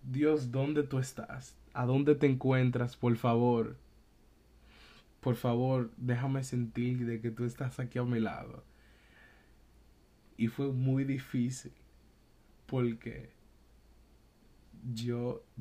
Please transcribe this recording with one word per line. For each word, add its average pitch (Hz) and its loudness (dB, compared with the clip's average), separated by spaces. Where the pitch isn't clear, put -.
Dios, 135 2
dónde 143 2
tú 131 -2
estás? - -8
¿A 123 -2
dónde 139 4
te 139 4
encuentras? 127 2
Por 120 2
favor. 120 2
Por 123 2
favor, 123 0
déjame 127 -2
sentir 123 -2
de 117 -4
que 117 -4
tú 120 -4
estás 123 -6
aquí 127 -4
a 123 0
mi 123 0
lado". - -6
Y 113 2
fue 139 -2
muy 131 0
difícil 131 -4
porque 120 -4
yo, 120 -4